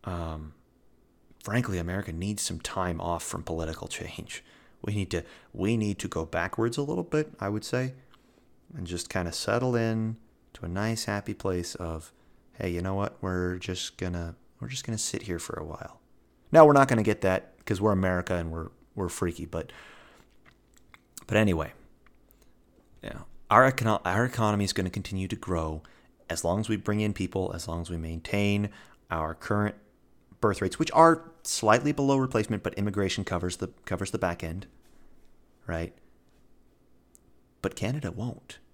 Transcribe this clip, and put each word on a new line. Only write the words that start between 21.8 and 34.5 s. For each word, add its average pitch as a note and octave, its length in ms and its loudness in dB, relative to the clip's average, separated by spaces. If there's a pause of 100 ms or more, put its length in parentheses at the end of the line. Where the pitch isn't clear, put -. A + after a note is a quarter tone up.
yeah, - 200 -10 (280)
our B2+ 200 8
econo-, A2 340 0
our F#2+ 200 2
economy G#2+ 400 0
is F#2+ 80 -2
gonna F#2 180 -2
continue F#2+ 380 -6
to G2+ 80 -4
grow D#2+ 460 -4 (460)
as E2 160 -4
long F2+ 160 2
as A2 80 -4
we A2 80 2
bring G#2 240 0
in G#2+ 120 0
people, F#2 420 -2
as E2 140 -8
long E2 140 -4
as E2+ 80 -8
we F2 60 -4
maintain G2+ 720 0 (400)
our D#2+ 240 -2
current G#2 400 0 (680)
birth G2+ 220 2
rates, F#2 160 -2
which D#3 140 0
are E3 380 6 (120)
slightly B2+ 500 4
below C#3 240 4
replacement, A#2 460 2
but - 120 -4
immigration G2+ 500 0
covers F2 340 -2
the, F#2 100 -6 (160)
covers F#2+ 260 -4
the G#2 80 -2
back F2+ 240 -2
end, F2 240 -8 (1000)